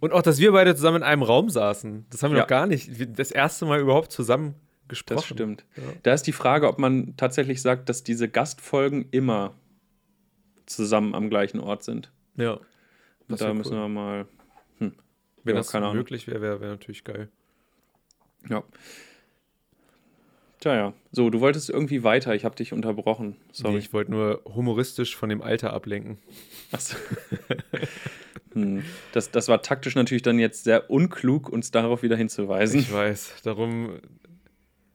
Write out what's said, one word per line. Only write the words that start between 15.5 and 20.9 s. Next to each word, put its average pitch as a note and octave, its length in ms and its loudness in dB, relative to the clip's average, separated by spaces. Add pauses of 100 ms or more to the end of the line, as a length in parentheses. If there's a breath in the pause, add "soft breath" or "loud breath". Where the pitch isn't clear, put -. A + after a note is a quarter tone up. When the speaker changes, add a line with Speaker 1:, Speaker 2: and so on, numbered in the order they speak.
Speaker 2:
Ja, A2+ 60 -2
Speaker 1:
das - 100 -8
Speaker 2:
keine G#2 140 -2
Ahnung. G#2 120 -2
Speaker 1:
möglich A#2+ 300 -8
wär, A#2+ 140 -8
wär, G#2 180 -6
wär G#2 100 -10
natürlich G#2 360 -16
geil. G#2+ 240 -12 (1200)
Speaker 2:
Ja. G#2+ 140 -4 (2000 loud breath)
Tja, C#3+ 160 2
ja. G#2 180 0 (180)